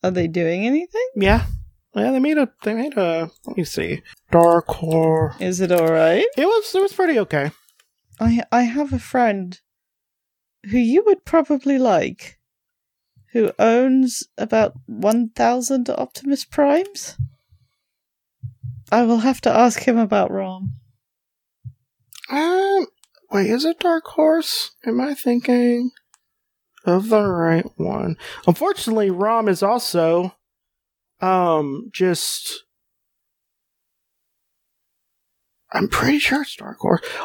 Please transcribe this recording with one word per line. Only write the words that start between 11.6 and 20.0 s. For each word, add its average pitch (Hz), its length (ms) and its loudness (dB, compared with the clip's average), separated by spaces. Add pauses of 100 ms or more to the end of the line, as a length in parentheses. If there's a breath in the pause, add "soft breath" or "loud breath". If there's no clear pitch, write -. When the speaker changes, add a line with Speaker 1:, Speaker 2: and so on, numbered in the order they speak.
Speaker 1:
like, 196 600 -2 (960)
who 220 260 2
owns 247 680 2 (140)
about 220 340 0 (140)
one 226 440 0
thousand 247 600 0
Optimus 269 560 -6
Primes. 330 680 0 (1800)
I 226 120 4
will 233 140 2
have 254 240 0
to - 80 2
ask 233 320 4
him 233 160 2
about 202 320 2